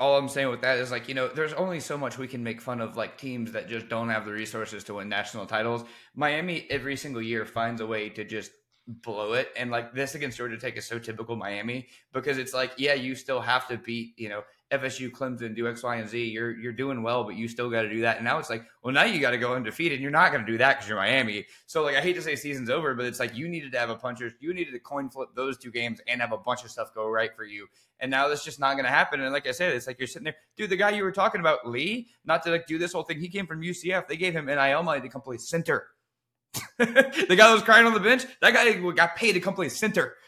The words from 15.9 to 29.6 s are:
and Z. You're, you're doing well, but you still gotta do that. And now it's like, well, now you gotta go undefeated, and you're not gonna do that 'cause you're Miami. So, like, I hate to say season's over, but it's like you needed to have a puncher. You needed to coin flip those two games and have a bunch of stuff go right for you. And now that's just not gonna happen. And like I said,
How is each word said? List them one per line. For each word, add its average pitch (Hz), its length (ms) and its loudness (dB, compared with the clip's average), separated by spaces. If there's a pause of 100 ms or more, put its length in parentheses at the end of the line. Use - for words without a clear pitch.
and 110 140 -6
Z. 117 160 -4
You're, 113 260 -4
you're 117 220 -8
doing 131 280 -4
well, 117 220 0
but 104 120 -8
you 113 120 -6
still 120 220 -4
gotta 113 200 0
do 110 120 -2
that. 113 160 2
And 113 80 -4
now 131 120 2
it's 151 120 -6
like, 113 160 -6 (180)
well, 127 100 -4
now 156 120 6
you 196 160 0
gotta 123 160 2
go 123 180 0
undefeated, 131 380 -2
and 131 80 -4
you're 139 100 -4
not 160 220 6
gonna 117 120 -2
do 113 120 0
that 131 220 6
'cause 101 100 -10
you're 107 80 -2
Miami. 107 480 2 (220)
So, 156 160 0
like, 143 120 0
I 139 60 2
hate 180 140 2
to 165 60 -6
say 151 140 -2
season's 131 340 -6
over, 147 240 0
but 123 120 -4
it's 120 160 -4
like 120 120 -4
you 135 140 -8
needed 156 240 -8
to 123 80 -2
have 117 100 -2
a 113 60 -4
puncher. 120 340 -8 (120)
You 160 120 -6
needed 170 180 -6
to 123 80 -10
coin 139 300 -8
flip 131 240 -10
those 131 240 -4
two 120 140 -16
games 117 380 -6
and 123 100 -2
have 117 140 -2
a 107 40 -4
bunch 123 280 -4
of 110 60 -18
stuff - 220 -10
go 110 140 -6
right 110 260 -2
for 110 120 -14
you. 104 220 -16 (340)
And 135 100 -4
now 139 160 2
that's 147 160 -2
just 147 160 -12
not 139 160 2
gonna 131 140 0
happen. 147 320 2
And 131 100 -2
like 143 160 -2
I 127 40 -2
said, 170 220 0